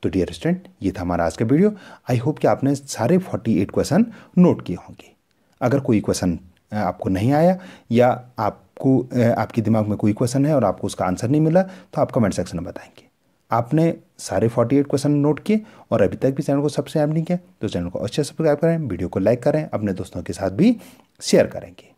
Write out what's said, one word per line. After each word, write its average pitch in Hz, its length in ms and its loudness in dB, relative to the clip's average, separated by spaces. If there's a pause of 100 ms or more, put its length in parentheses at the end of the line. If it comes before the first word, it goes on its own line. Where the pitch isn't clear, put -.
तो 101 60 0
डियर 87 220 -2
स्टूडेंट, 175 360 -4 (140)
ये 95 100 -2
था 95 100 -8
हमारा 87 240 0
आज 82 120 -4
का 120 80 0
वीडियो। 180 300 2 (360)
I 123 80 0
hope 147 200 -4
कि 156 80 2
आपने 131 280 2
सारे 120 420 0
फ़ोर्टी 110 440 -2
एट 95 100 -2
क्वेश्चन 147 340 2 (320)
नोट 170 280 4
किए 87 100 -6
होंगे। - 400 -20 (460)
अगर 120 180 2
कोई 107 220 2
क्वेश्चन, 90 380 -2 (320)
अ, 107 40 -8
आपको 101 340 -4
नहीं 95 220 0
आया 170 280 2 (320)
या 120 380 2 (100)
आपको, 127 760 -2
अ, 123 40 0
आपके 113 440 0
दिमाग 107 260 2
में 107 100 -4
कोई 104 160 2
क्वेश्चन 127 320 0
है 156 100 2
और 127 80 2
आपको 98 240 -2
उसका 95 180 -4
आंसर 92 240 -2
नहीं 151 120 2
मिला, 160 200 4
तो - 400 -6
आप 135 100 -2
कमेंट 110 220 0
सेक्शन 95 240 -6
में 82 80 -8
बताएंगे। - 400 -16 (460)
आपने 151 460 0 (200)
सारे 98 300 -2
फ़ोर्टी 117 280 2
एट 143 120 2
क्वेश्चन 143 240 0
नोट 147 280 2
किए 214 220 0 (300)
और 131 100 2
अभी 98 140 2
तक 131 160 0
भी 135 120 -4
चैनल 143 180 0
को 147 80 0
सब्सक्राइब 151 440 -2
नहीं 165 100 -2
किया, 175 140 -4 (240)
तो 110 60 -4
चैनल 87 220 -4
को - 100 -10
अवश्य - 240 -4
सब्सक्राइब 147 340 0
करें, 165 200 0
वीडियो 92 320 -4
को - 100 -4
लाइक 113 240 2
करें, 156 300 0
अपने 104 200 -2
दोस्तों 90 300 -10
के - 100 -6
साथ 95 160 -2
भी 185 280 2 (440)
शेयर 131 260 4
करेंगे। - 500 -14